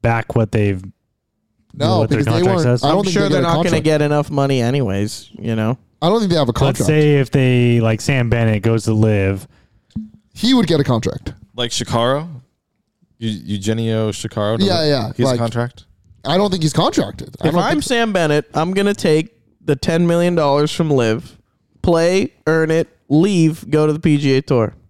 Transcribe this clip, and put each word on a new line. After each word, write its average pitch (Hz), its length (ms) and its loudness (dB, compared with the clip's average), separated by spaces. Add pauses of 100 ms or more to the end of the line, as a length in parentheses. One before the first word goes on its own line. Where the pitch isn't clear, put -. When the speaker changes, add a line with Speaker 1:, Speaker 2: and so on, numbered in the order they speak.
Speaker 1:
Back 117 340 -2
what 110 160 0
they've 101 320 -2 (880)
Speaker 2:
No, - 260 0
Speaker 1:
what - 100 0
their 143 100 0
Speaker 2:
because 143 60 0
they - 60 0 (100)
Speaker 1:
contract 190 140 2
Speaker 2:
weren't, 170 80 0
Speaker 1:
says? 123 200 2
Speaker 2:
I 139 60 2
don't 170 100 2
Speaker 3:
I'm 202 60 -2
Speaker 2:
think 185 80 -2
Speaker 3:
sure - 100 2
Speaker 2:
they - 60 0
Speaker 3:
they're 175 120 2
Speaker 2:
get 170 40 0
a - 20 0
Speaker 3:
not 165 80 2
gonna 165 140 0
Speaker 2:
contract. 156 160 0
Speaker 3:
get 156 160 2
enough 147 300 0
money 139 300 0
anyways, 113 680 -2 (100)
you 113 160 -4
know? 113 220 -2 (240)
Speaker 2:
I 160 80 2
don't 226 100 2
think 196 120 0
they 170 60 2
have 139 100 2
a 127 40 -2
Speaker 1:
Let's - 80 -4
Speaker 2:
contract. 135 280 0
Speaker 1:
say 151 320 4
if 131 120 -2
they, 123 500 4
like, 110 200 0
Sam 123 280 0
Bennett 113 320 2
goes 113 240 0
to 113 80 0
Liv. 101 540 0 (880)
Speaker 2:
He 247 200 0
would 220 140 2
get 156 120 2
a 143 40 0
contract. - 500 -4 (220)
Speaker 4:
Like 120 160 -6
Shikaro? 127 560 -2 (920)
Eu-, 113 100 -6 (140)
Eugenio 110 680 -4
Shikaro? 107 480 -4
Speaker 2:
Yeah, 180 260 0
yeah, 135 300 -2
Speaker 4:
He 127 80 -2
has 135 80 2
Speaker 2:
like, 123 80 0
Speaker 4:
a - 20 -2
contract? 120 440 -6 (400)
Speaker 2:
I 156 120 0
don't 202 140 0
think 185 100 -4
he's 156 120 -2
contracted. - 680 -2
I 165 60 -2
Speaker 3:
If 160 60 0
Speaker 2:
don't 175 100 2
Speaker 3:
I'm 247 120 0
Speaker 2:
think 294 80 -2
Speaker 3:
Sam 233 300 0
Bennett, 151 400 0
I'm 170 200 -2
gonna 202 200 0
take 156 400 0 (300)
the 147 140 2
ten 170 300 0
million 175 280 2
dollars 147 360 2
from 160 200 -2
Liv, 113 480 0 (420)
play, 175 520 0 (120)
earn 160 240 2
it, 160 200 0 (200)
leave, 160 640 2
go 151 160 2
to 151 60 0
the 156 60 -4
P 151 180 2
G 139 200 2
A 139 40 2
Tour. 117 340 -2 (140)